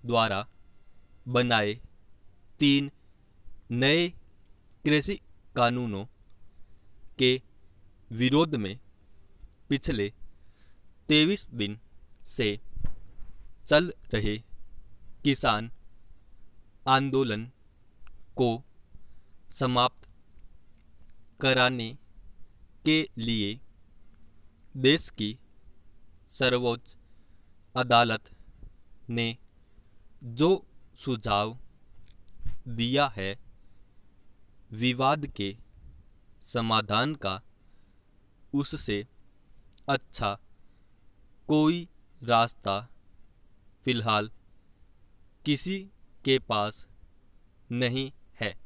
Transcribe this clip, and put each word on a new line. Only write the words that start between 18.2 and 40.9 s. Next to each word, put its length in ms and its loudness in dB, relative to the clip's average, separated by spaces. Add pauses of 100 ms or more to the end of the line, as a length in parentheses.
को 120 4 (1000)
समाप्त 580 0 (1300)
कराने 480 2 (960)
के 160 4 (160)
लिए 420 -2 (1160)
देश 340 2
की 280 -6 (920)
सर्वोच्च 640 0 (800)
अदालत 540 4 (800)
ने 280 -2 (840)
जो 280 2 (460)
सुझाव 600 -2 (1080)
दिया 400 2
है, 300 -6 (1300)
विवाद 560 0
के 280 -4 (880)
समाधान 720 0
का 260 -4 (1120)
उससे 520 -2 (840)
अच्छा 440 -2 (1120)